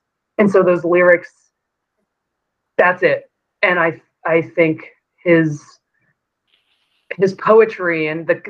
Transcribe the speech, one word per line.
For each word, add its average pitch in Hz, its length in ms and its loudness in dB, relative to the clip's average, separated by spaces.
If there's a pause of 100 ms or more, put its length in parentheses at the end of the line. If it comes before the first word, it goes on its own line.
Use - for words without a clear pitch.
(380)
And 208 120 2
so 190 120 4
those 175 220 0
lyrics, 175 480 2 (1400)
that's 180 260 0
it. 147 280 -2 (320)
And 180 180 0
I, 165 220 -4 (240)
I 165 160 0
think 160 480 -4 (340)
his, 160 400 0 (1500)
his 190 180 -2
poetry 190 720 0
and 160 180 -8
the, 170 240 -4